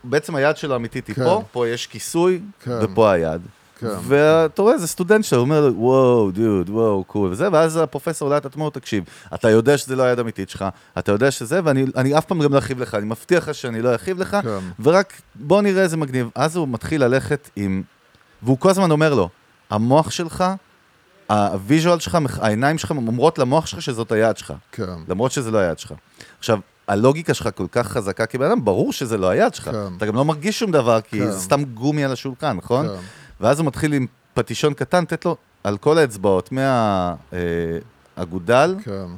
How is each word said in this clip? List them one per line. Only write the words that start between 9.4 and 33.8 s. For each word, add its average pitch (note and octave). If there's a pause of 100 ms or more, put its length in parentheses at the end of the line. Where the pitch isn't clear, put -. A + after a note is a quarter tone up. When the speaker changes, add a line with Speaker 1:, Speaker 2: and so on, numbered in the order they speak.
Speaker 1:
יודע A2+
שזה C3
לא C3
היד B2
אמיתית A2+
שלך, - (340)
אתה F#2+
יודע A#2
שזה, C3+
ואני, C3+ (120)
אני C#3
אף D#3+
פעם E3+
גם C#3+
לא C#3
אכאיב B2+
לך, A2+
אני G#2
מבטיח D#3
לך D3+
שאני A2+
לא B2
אכאיב F3+
לך, F#3
Speaker 2:
כן. G#2+ (240)
Speaker 1:
ורק F#3 (220)
בוא E3
נראה F#3+
איזה E3
מגניב." C3
אז D#3
הוא D#3
מתחיל C#3
ללכת C3
עם, F#2+ (600)
והוא B2+
כל F#3+
הזמן F#3
אומר D3+
לו, F#2 (420)
"המוח A#2+
שלך, E3+ (840)
הוויז'ואל G#2+
שלך, -
מח-, D3
העיניים B2
שלך -
אומרות B2+
למוח C#3+
שלך F3
שזאת A#2
היד A2
שלך. - (200)
Speaker 2:
כן. A2 (240)
Speaker 1:
למרות G#2
שזה A#2+
לא A2
היד F2
שלך." - (440)
עכשיו, A2 (300)
הלוגיקה C3+
שלך -
כל F#2
כך A#2+
חזקה G#2+
כבן C3
אדם, F3+
ברור A2
שזה A2+
לא F#2
היד F3
שלך. -
Speaker 2:
כן. G2+
Speaker 1:
אתה G#2+
גם G#2
לא B2+
מרגיש D#3+
שום G#3+
דבר, A#2
כי G#2+
Speaker 2:
כן. G2+
Speaker 1:
זה F#2+
סתם C#3
גומי C#3
על C3+
השולחן, B2+
נכון? B2
Speaker 2:
כן. G2+ (460)
Speaker 1:
ואז B2
הוא D#3+
מתחיל D3+